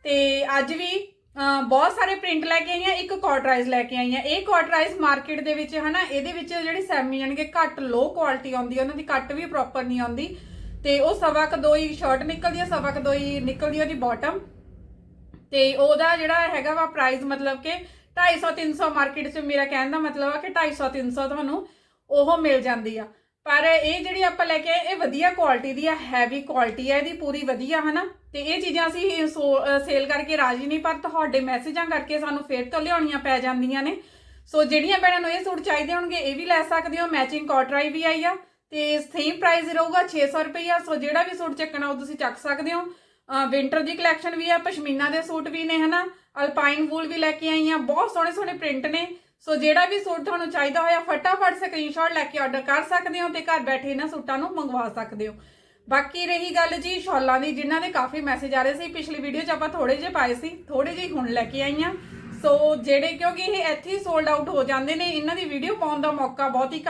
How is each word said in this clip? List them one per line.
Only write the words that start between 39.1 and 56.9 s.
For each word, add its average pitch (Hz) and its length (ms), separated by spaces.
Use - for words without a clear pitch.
ਪ੍ਰਾਈਸ 339 360
ਰਹੂਗਾ 339 340
ਛੇ 302 200
ਸੌ 311 160
ਰੁਪਈਆ। 339 360
ਸੋ 339 160
ਜਿਹੜਾ 302 280
ਵੀ 359 140
ਸੂਟ 320 180
ਚੱਕਣਾ, 302 320
ਉਹ 277 80
ਤੁਸੀਂ 277 200
ਚੱਕ 247 220
ਸਕਦੇ 294 360
ਹੋ। 349 80
ਅਹ, 269 640
ਵਿੰਟਰ 269 320
ਦੀ 311 140
ਕਲੈਕਸ਼ਨ 339 420
ਵੀ 330 140
ਆ, 339 80
ਪਸ਼ਮੀਨਾ 294 520
ਦੇ 320 120
ਸੂਟ 320 260
ਵੀ 330 160
ਨੇ, 320 140
ਹਨਾ, 339 300
ਅਲਪਾਈਨ 294 440
ਵੂਲ 311 200
ਵੀ 330 100
ਲੈ 311 140
ਕੇ 320 180
ਆਈ 311 200
ਆ, 320 80
ਬਹੁਤ 302 340
ਸੋਹਣੇ 339 200
ਸੋਹਣੇ 359 220
ਪ੍ਰਿੰਟ 285 320
ਨੇ। 339 220
ਸੋ 311 160
ਜਿਹੜਾ 302 300
ਵੀ 403 140
ਸੂਟ 339 260
ਤੁਹਾਨੂੰ 349 240
ਚਾਹੀਦਾ 285 320
ਹੋਇਆ, 339 180
ਫਟਾਫਟ 359 580
ਸਕਰੀਨਸ਼ਾਟ 330 560
ਲੈ 302 100
ਕੇ 294 140
ਆਰਡਰ 269 240
ਕਰ 285 220
ਸਕਦੇ 359 380
ਹੋ 349 80
ਤੇ 320 120
ਘਰ 320 180
ਬੈਠੇ 262 320
ਇਹਨਾਂ 285 160
ਸੂਟਾਂ 277 300
ਨੂੰ 339 140
ਮੰਗਵਾ 247 380
ਸਕਦੇ 214 380
ਹੋ। 208 60
ਬਾਕੀ 277 360
ਰਹੀ 349 300
ਗੱਲ 339 220
ਜੀ 349 220